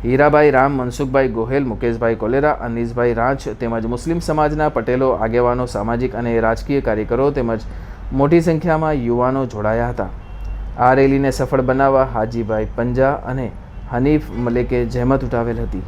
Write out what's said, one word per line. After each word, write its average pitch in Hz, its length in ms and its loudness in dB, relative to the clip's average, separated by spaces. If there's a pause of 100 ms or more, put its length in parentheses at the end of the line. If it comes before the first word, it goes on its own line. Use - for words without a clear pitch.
હીરાભાઈ 143 480 6
રામ, 135 200 4
મનસુખભાઈ 131 580 0
ગોહેલ, 117 360 -2
મુકેશભાઈ 117 500 0
કોલેરા, 131 360 2 (100)
અનીસભાઈ 117 520 -2
રાંચ 123 340 -2 (120)
તેમજ 113 260 -4
મુસ્લિમ 139 340 -4
સમાજના 151 500 0
પટેલો, 127 460 0
આગેવાનો, 120 500 0
સામાજિક 117 500 -4
અને 117 240 0
રાજકીય 113 420 0
કાર્યકરો 120 500 0
તેમજ 117 340 -2 (460)
મોટી 147 300 4
સંખ્યામાં 160 520 2
યુવાનો 127 520 0
જોડાયા 110 440 -2
હતા. 107 200 -4 (680)
આ 123 140 6
રેલીને 135 380 4
સફળ 135 300 0
બનાવવા 135 440 4
હાજીભાઈ 113 720 -2
પંજા 123 360 2 (140)
અને 127 260 -4 (400)
હનીફ 143 460 0
મલેકે 120 480 0
જહેમત 123 380 0
ઉઠાવેલ 117 400 -2
હતી. 92 240 -6